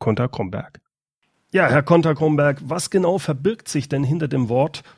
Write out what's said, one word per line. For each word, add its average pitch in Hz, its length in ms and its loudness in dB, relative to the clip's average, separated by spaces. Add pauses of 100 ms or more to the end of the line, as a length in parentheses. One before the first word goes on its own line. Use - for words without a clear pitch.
Konter-Kromberg. 107 800 -4 (720)
Ja, 180 160 4
Herr 139 160 2
Konter-Kromberg, 151 800 2
was 160 260 -6
genau 185 280 2
verbirgt 151 500 -4
sich - 200 -4
denn 139 140 -2
hinter 147 240 -2
dem 127 220 -2
Wort 135 340 0 (160)